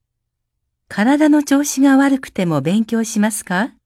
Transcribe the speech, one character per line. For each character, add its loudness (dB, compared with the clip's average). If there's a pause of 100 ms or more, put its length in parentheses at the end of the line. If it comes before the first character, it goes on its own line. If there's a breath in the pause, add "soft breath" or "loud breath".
(880)
体 2
の 2
調 0
子 -4
が 4
悪 2
く -18
て -4
も -2
勉 -2
強 -4
し -6
ま 2
す -10
か？ -4 (120)